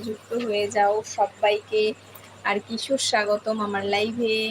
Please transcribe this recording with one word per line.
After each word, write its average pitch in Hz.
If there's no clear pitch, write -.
যুক্ত 214
হয়ে 208
যাও। 202
সবাইকে 214
আর 202
কি 233
সুস্বাগতম 220
আমার 196
লাইভে, 220